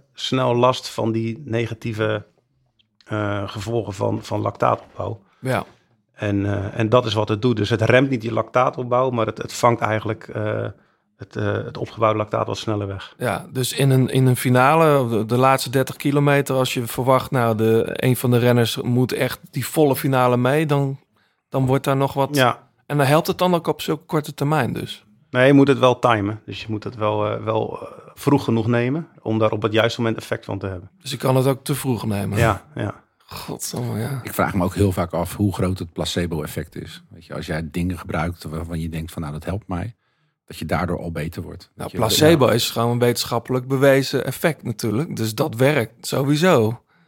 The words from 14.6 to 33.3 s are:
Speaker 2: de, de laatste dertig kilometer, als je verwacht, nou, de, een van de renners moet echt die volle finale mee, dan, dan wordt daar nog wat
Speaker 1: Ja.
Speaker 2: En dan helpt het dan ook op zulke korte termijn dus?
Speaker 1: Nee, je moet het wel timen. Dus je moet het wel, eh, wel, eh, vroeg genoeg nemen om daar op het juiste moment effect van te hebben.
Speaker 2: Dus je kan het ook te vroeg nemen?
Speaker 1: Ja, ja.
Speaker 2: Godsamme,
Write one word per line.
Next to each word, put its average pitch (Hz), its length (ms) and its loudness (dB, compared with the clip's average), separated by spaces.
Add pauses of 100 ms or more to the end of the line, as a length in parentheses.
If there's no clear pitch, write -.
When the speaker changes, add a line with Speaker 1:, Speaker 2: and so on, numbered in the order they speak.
Speaker 2:
de, 110 160 0
de 117 120 0
laatste 131 320 4
dertig 131 260 0
kilometer, 143 600 2
als 131 180 0
je 120 140 -4
verwacht, 127 440 2
nou, 117 260 2
de, 110 260 4 (100)
een 127 220 2
van 123 160 0
de 123 60 6
renners 120 440 2
moet 123 300 0
echt - 280 -2 (120)
die 131 160 -6
volle 147 280 2
finale 127 420 2
mee, 139 280 2
dan, 139 340 0 (500)
dan 135 160 0
wordt 131 180 2
daar 135 140 2
nog 135 160 0
wat 139 220 -2
Speaker 1:
Ja. 127 320 2 (180)
Speaker 2:
En 147 120 -2
dan 143 80 4
helpt 151 220 4
het 170 100 -2
dan 180 180 2
ook 170 120 -2
op 160 140 -2
zulke 156 240 -4
korte 151 280 -4
termijn 143 400 0
dus? - 320 -10 (240)
Speaker 1:
Nee, 127 180 4
je 143 60 8
moet 139 140 8
het 127 120 4
wel 123 200 4
timen. 107 460 0
Dus 101 160 -10
je - 80 -14
moet 107 140 -6
het - 120 -10
wel, 107 360 0
eh, 110 120 -6
wel, 110 380 -2
eh, - 60 -14 (260)
vroeg 143 300 2
genoeg 113 240 0
nemen 123 400 0 (140)
om 110 180 0
daar 107 120 2
op 107 100 -4
het 107 120 0
juiste 110 280 2
moment 113 160 0
effect - 280 -8
van 104 140 -6
te 98 80 -6
hebben. 95 220 -10 (120)
Speaker 2:
Dus 131 100 -12
je 135 60 -8
kan 131 180 2
het 131 120 4
ook 131 160 -2
te 143 120 -2
vroeg 123 300 -4
nemen? 101 320 -2
Speaker 1:
Ja, 110 240 2 (140)
ja. 107 180 -6 (240)
Speaker 2:
Godsamme, - 840 -8